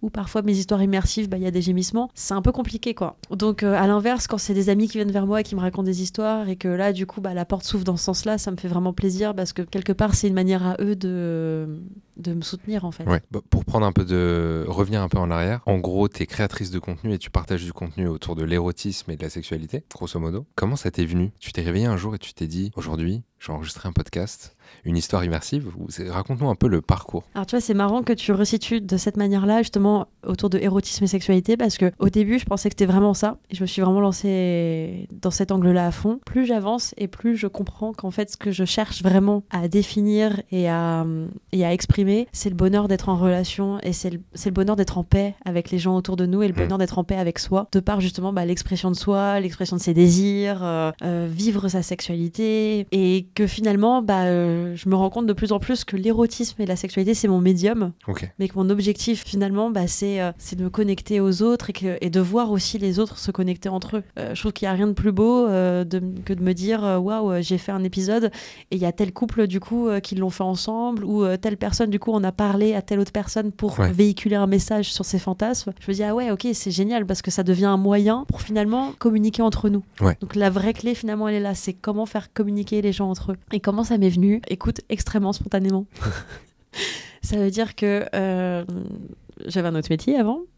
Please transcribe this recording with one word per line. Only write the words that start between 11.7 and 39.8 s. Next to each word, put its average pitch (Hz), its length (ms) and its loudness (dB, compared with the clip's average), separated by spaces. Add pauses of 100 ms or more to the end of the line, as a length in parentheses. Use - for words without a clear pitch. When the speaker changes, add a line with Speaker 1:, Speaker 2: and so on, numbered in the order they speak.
Speaker 1:
de 170 180 -6
me 170 80 -4
soutenir, 190 420 -6
en 175 60 -4
fait. 160 180 -12
Speaker 2:
Ouais. 87 220 2
Bah, 104 80 -6 (120)
pour - 140 2
prendre 107 220 2
un 98 60 2
peu 95 120 4
de, 85 640 0
revenir 101 340 0
un 92 80 -2
peu 98 100 2
en 87 120 0
arrière, 87 360 0
en 95 120 4
gros, 92 300 0
t'es - 180 -6
créatrice 101 460 -4
de 92 80 -4
contenu 95 320 -6
et 95 60 -2
tu - 120 -12
partages 87 340 -2
du 87 80 -8
contenu 90 360 -6
autour 82 260 -6
de 80 80 -4
l'érotisme 87 720 -4
et 76 40 -8
de 76 60 -10
la 80 80 -8
sexualité, 80 600 -8
grosso - 260 -8
modo. 85 360 -6
Comment 113 220 0
ça 107 140 -2
t'est 87 140 0
venu ? 87 340 0
Tu - 140 -16
t'es - 80 -6
réveillée 87 240 0
un 113 140 0
jour 104 160 -6
et 95 40 -8
tu - 140 -14
t'es - 140 -8
dit : « 92 300 -4
Aujourd'hui, 82 460 -4 (160)
je - 100 -16
vais - 40 -6
enregistrer 78 340 -10
un 90 60 -6
podcast, - 640 -4 (300)
une 85 100 0
histoire 87 260 0
immersive » 90 460 -4 (100)
ou 87 120 -10
c'est, 90 180 -10
raconte-nous 117 400 -2
un 123 60 2
peu - 120 2
le 90 140 4
parcours. 87 440 -2 (100)
Speaker 1:
Alors 196 100 -4
tu 214 120 -4
vois, 247 40 2
c'est 226 140 0
marrant 202 280 2
que 233 120 2
tu 208 180 -2
resitues 208 480 0
de 190 160 -2
cette 202 220 -2
manière-là, 202 400 2
justement, 208 500 2 (180)
autour 190 220 -2
de 185 100 2
érotisme 196 460 0
et 196 40 4
sexualité, 190 500 2
parce 233 180 2
que 180 220 4
au 196 100 4
début, 208 300 2
je - 80 -4
pensais 202 240 0
que - 20 -10
c'était 196 180 2
vraiment 202 220 6
ça, 208 240 0 (140)
et - 40 -8
je 180 60 -6
me 190 60 0
suis 185 160 -2
vraiment 185 180 4
lancée 180 1120 0
dans - 180 -2
cet 185 220 0
angle-là 180 340 6
à 175 40 2
fond. 220 340 -2
Plus 254 220 0
j'avance 226 500 -2
et 202 120 -4
plus 233 280 -2
je 208 100 -4
comprends 208 460 -6
qu'en 196 180 -6
fait, 202 200 -4
ce - 80 -12
que 208 120 -4
je 185 140 0
cherche - 380 -2
vraiment 196 480 4
à 175 180 -2
définir 208 720 2 (100)